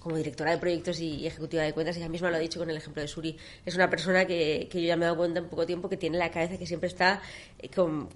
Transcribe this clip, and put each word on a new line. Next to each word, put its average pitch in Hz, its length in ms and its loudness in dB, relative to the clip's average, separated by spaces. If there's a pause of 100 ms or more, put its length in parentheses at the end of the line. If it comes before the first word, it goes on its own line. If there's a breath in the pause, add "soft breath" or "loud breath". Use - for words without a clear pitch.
como 165 180 -4
directora 156 340 0
de 170 60 4
proyectos 170 420 -2
y, 160 160 -4
y 147 120 -4
ejecutiva 160 360 -2
de 156 80 0
cuentas, 160 240 -2
ella 170 140 -6
misma 170 200 0
lo 170 60 0
ha 160 40 2
dicho 165 200 -4
con 165 100 -4
el 160 60 -2
ejemplo 151 260 -8
de 147 60 -4
Suri, 160 300 -6 (280 loud breath)
es 175 100 -4
una 180 140 6
persona 180 360 4
que, 160 440 2
que 180 120 -2
yo 170 60 2
ya 170 100 4
me 170 60 4
he - 20 4
dado 170 100 4
cuenta 170 240 2
en 170 80 -4
poco 165 180 0
tiempo 175 220 -2
que 190 80 -2
tiene 170 220 0
la 175 120 2
cabeza 175 280 -2
que 180 100 -8
siempre 170 220 -2
está, 180 320 4 (360 loud breath)
eh, - 120 -12
com-, 160 460 2